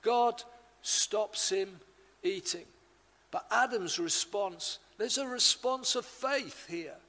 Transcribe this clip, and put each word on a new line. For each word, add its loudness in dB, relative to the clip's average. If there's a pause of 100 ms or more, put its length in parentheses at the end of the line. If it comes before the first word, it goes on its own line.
God 4 (380)
stops 0
him -2 (420)
eating. -2 (680)
But -4
Adam's 2
response, -2 (180)
there's -2
a -2
response 2
of -4
faith -4
here. -8 (120)